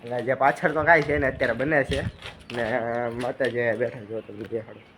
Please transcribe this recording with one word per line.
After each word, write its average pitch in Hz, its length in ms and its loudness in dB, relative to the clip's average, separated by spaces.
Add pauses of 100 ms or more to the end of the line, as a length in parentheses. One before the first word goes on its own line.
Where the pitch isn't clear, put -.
અને 120 180 -4
જે 127 120 2
પાછળ 151 380 2
તો 151 120 0
કાંઈ 160 180 8
છે 147 160 0
ને 143 80 2
અત્યારે 131 280 0
બને 143 300 0
છે 139 160 -2 (520)
ને, 120 120 -2 (120)
અ, 117 340 -2 (120)
માતાજી 123 360 -2
અહીંયા 117 240 2
બેઠા 117 280 -4
જો 110 100 -4
તમને 107 300 -12
દેખાડું. 107 360 -8 (120)